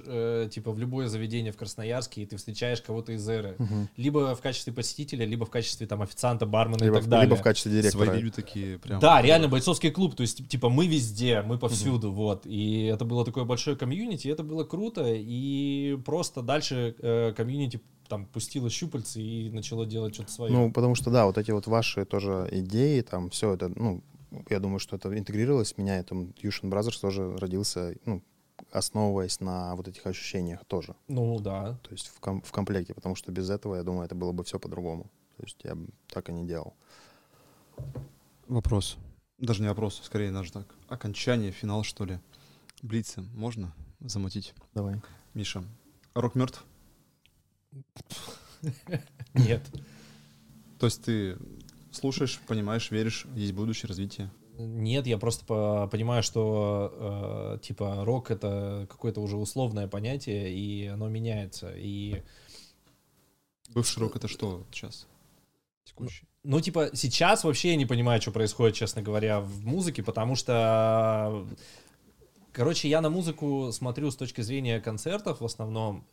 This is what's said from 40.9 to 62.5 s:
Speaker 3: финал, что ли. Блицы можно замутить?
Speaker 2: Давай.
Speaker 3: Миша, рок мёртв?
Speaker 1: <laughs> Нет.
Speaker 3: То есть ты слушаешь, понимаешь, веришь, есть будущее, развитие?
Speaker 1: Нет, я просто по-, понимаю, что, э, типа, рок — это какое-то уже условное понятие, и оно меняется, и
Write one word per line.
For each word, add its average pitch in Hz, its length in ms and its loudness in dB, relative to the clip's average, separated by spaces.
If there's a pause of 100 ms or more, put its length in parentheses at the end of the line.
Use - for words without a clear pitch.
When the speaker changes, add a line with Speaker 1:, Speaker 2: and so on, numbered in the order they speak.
Speaker 3:
финал, 104 320 -4
что - 220 -6
ли. 92 120 -8 (640)
Блицы 110 400 -4 (120)
можно 107 400 -8 (260)
замутить? 101 540 -6 (200)
Speaker 2:
Давай. 101 260 -4 (340)
Speaker 3:
Миша, 101 280 -6 (520)
рок 120 200 -2
мёртв? 131 300 -2 (1080)
Speaker 1:
<laughs> - 880 -16 (720)
Нет. 117 280 6 (1160)
Speaker 3:
То 123 80 2
есть - 180 0
ты 101 320 -2 (540)
слушаешь, - 560 -2
понимаешь, 110 440 -2
веришь, 110 440 -2
есть 101 180 -2
будущее, 107 360 -4
развитие? 98 420 -6 (280)
Speaker 1:
Нет, 113 480 -2
я 113 120 2
просто 113 260 -2
по-, 104 460 2
понимаю, 117 320 0
что, 104 1300 -2
э, - 60 -10
типа, 101 440 -4
рок — 123 240 0
это 101 600 -4
какое-то 107 300 -6
уже 104 160 -4
условное 107 500 -2
понятие, 101 680 -4
и 101 320 -6
оно 104 220 -6
меняется, 107 680 -6
и 101 460 -6 (1500)